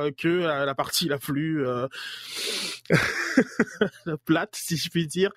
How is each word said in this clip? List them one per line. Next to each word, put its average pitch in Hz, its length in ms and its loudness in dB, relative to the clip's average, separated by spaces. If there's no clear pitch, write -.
euh, 151 100 0
que, 160 120 0
euh, 165 360 2
la 139 100 0
partie 151 340 0
la 143 100 2
plus, 147 480 0
euh, 127 220 0
<laughs> - 1300 0
plate, 165 320 2
si - 200 -4
je 160 140 -4
puis 170 160 0
dire, 185 300 0